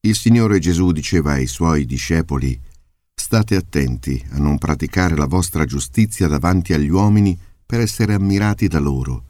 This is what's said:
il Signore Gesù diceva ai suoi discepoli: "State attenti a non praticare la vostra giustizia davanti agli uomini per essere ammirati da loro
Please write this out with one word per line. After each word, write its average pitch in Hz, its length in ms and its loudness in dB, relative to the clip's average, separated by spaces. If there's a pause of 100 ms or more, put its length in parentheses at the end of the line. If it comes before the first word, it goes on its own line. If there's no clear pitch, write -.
il 107 160 2
Signore 113 420 4
Gesù 87 320 2
diceva 76 420 0
ai 67 140 0
suoi 78 380 0
discepoli: 65 720 -2 (560)
"State 104 420 0
attenti 65 760 -4
a 69 80 -6
non 71 180 2
praticare 78 600 -2
la 73 100 0
vostra 82 400 0
giustizia 92 600 -2
davanti 85 440 0
agli 73 160 0
uomini 101 500 4 (280)
per 117 140 -4
essere 107 340 0
ammirati 98 540 0
da 80 120 0
loro 65 500 -4